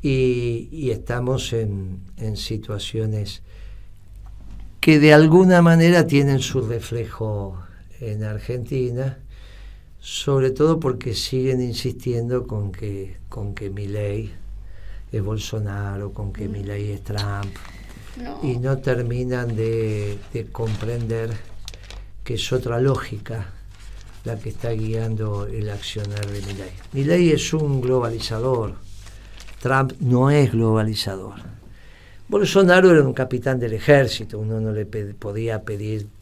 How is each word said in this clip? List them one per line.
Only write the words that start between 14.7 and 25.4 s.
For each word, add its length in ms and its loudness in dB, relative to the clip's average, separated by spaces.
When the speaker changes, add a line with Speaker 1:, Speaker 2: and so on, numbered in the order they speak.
Speaker 1:
es 120 -2
Bolsonaro, 920 -4
con 180 -6
que 160 -8
Speaker 2:
Mm. 40 -6
Speaker 1:
Milei 400 -6
es 120 -8
Trump, 500 -6
Speaker 2:
No. 200 -12
Speaker 1:
y 160 0
no 180 0
terminan 760 -2
de, 640 -2
de 140 -6
comprender 840 -4
que 120 -4
es 180 -2
otra 260 0
lógica 680 -2
la 140 -6
que 120 -8
está 220 -4
guiando 760 -2